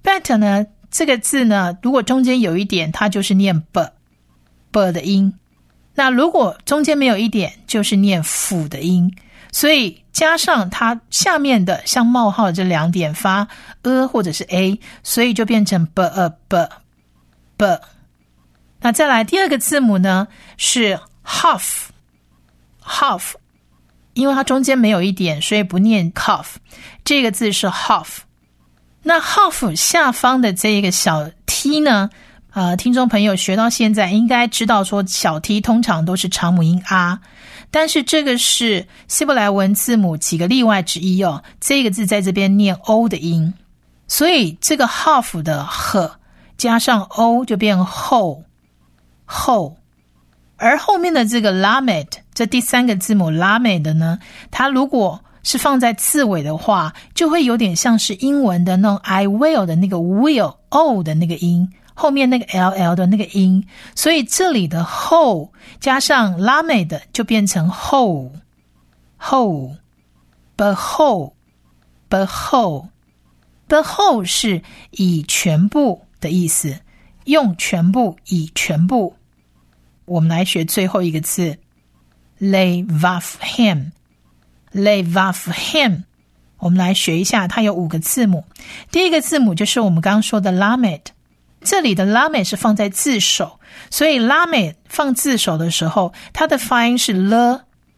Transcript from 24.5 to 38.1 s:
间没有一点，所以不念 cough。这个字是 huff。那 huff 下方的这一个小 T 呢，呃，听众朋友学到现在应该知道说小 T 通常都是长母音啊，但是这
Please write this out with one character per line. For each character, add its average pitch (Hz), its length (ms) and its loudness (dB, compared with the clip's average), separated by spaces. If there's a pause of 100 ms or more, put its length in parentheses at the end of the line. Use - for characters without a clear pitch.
间 262 160 0
没 220 120 4
有 180 120 2
一 196 100 0
点， 160 300 -2
所 208 160 -2
以 208 40 0
不 185 160 -2
念 196 340 2
cough。 - 420 -4 (500)
这 285 180 0
个 226 80 0
字 208 220 -2
是 - 140 -2
huff。 180 520 -2 (840)
那 330 180 2
huff 311 560 0
下 302 340 2
方 254 300 0
的 220 120 2
这 214 180 0
一 208 100 2
个 196 100 0
小 156 380 -2 (180)
T 302 340 -2
呢， 220 280 2 (440)
呃， 180 240 -2
听 247 160 0
众 254 160 2
朋 214 140 2
友 208 140 2
学 190 180 -2
到 226 140 0
现 220 240 0
在 202 180 0
应 220 160 2
该 240 220 2
知 226 160 -4
道 214 180 2
说 196 240 -2
小 165 340 -2
T 208 200 -2
通 233 220 2
常 165 220 0
都 180 120 -2
是 180 120 -4
长 180 260 0
母 175 80 4
音 170 240 2
啊， 180 340 -2 (500)
但 311 180 2
是 311 140 0
这 302 200 0